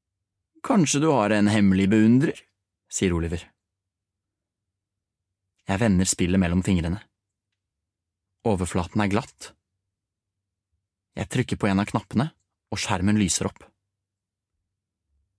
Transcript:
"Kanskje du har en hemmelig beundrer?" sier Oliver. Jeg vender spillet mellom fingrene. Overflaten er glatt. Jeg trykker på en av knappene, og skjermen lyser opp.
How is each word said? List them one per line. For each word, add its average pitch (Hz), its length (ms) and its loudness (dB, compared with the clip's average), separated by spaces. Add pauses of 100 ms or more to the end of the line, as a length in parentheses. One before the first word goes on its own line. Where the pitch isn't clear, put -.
(640)
"Kanskje 160 400 0
du 160 80 2
har 107 240 2
en 104 160 2
hemmelig 98 400 4
beundrer?" 117 480 4 (480)
sier 95 240 -2
Oliver. 82 320 -4 (2250)
Jeg 98 160 -2
vender 95 240 2
spillet 92 320 0
mellom 90 240 0
fingrene. 90 400 -2 (1400)
Overflaten 92 560 -2
er 98 80 -2
glatt. - 400 -6 (1700)
Jeg 98 80 -6
trykker 120 320 -4
på 110 80 0
en 98 160 2
av - 80 -10
knappene, 123 400 -4 (400)
og - 80 -8
skjermen 101 400 -2
lyser 95 320 -2
opp. - 140 -20 (1700)